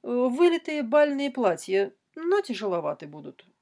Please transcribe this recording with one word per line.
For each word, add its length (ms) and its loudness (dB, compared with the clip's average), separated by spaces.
вылитые 800 2
бальные 480 2
платья, 640 0
но 260 0
тяжеловаты 680 -6
будут 380 -18